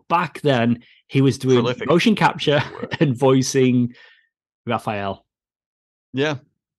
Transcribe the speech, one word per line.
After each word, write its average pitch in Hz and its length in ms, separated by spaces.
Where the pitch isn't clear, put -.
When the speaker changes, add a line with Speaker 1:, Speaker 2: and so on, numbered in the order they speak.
Speaker 1:
back 165 320
then 120 420
he 135 140
was 135 180
doing 131 200
Speaker 2:
Prolific. 120 300
Speaker 1:
motion 180 280
capture 147 520
<laughs> - 40
Speaker 2:
Work. - 280
Speaker 1:
and 139 160
voicing 131 800
Raphael. 104 580
Speaker 2:
Yeah. 143 240